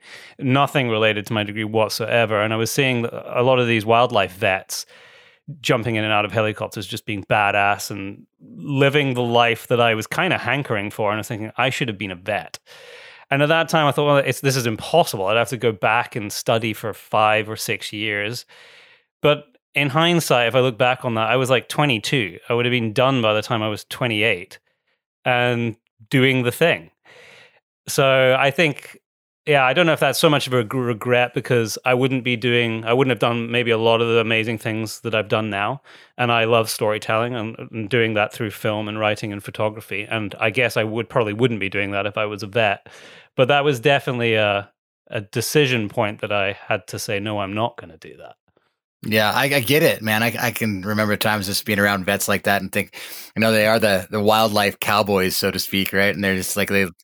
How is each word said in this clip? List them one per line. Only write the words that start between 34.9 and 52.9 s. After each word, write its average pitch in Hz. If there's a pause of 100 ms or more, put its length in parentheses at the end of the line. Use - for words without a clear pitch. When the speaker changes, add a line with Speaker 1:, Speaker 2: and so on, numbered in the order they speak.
Speaker 1:
that 113
I've 104
done 110
now. 104 (360)
And 120
I 113
love 113
storytelling 110
and, 110 (140)
and 110
doing 113
that 104
through 110
film 107
and 107
writing 107
and 101
photography. 107
And 107
I 110
guess 120
I 110
would, 110
probably 110
wouldn't 117
be 98
doing 98
that 98
if 101
I 107
was 104
a 107
vet. 104 (480)
But 123
that 143
was 143
definitely 123
a, 104 (380)
a 113
decision 120
point 110
that 101
I 101
had -
to 107
say, 101
"No, 104
I'm 95
not 120
gonna 82
do -
that." - (640)
Speaker 2:
Yeah, 107
I, 127
I 139
get 135
it, 104
man. 110
I, 117
I 120
can 104
remember 104
times 107
just 98
being 107
around 101
vets 101
like 101
that 101
and 95
think, - (380)